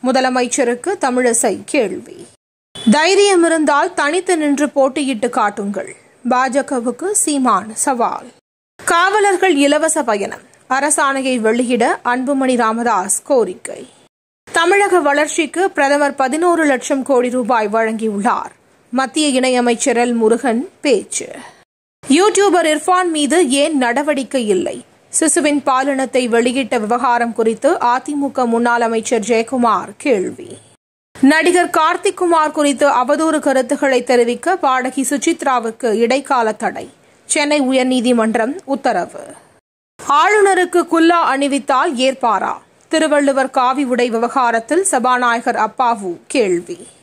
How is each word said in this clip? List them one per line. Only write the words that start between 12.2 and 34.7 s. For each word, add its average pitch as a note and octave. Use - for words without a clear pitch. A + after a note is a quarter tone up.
ராமதாஸ் A3
கோரிக்கை. -
தமிழக F4+
வளர்ச்சிக்கு D4+
பிரதமர் C#4+
பதினோரு D#4+
லட்சம் C4+
கோடி B3
ரூபாய் A#3
வழங்கியுள்ளார். A3
மத்திய C4
இணையமைச்சர் B3
எல் A#3+
முருகன் A#3
பேச்சு. -
யூடியூபர் F#4
இர்ஃபான் F4
மீது D4+
ஏன் C#4+
நடவடிக்கை B3+
இல்லை? -
சிசுவின் D4
பாலினத்தை C4+
வெளியிட்ட A#3+
விவகாரம் A#3+
குறித்து A3+
அதிமுக C4
முன்னாள் A#3+
அமைச்சர் A3+
ஜெயக்குமார் A3+
கேள்வி. -
நடிகர் D#4+
கார்த்திக் F4
குமார் E4
குறித்து D4
அவதூறு D4
கருத்துக்களை C4
தெரிவிக்க A#3+
பாடகி C4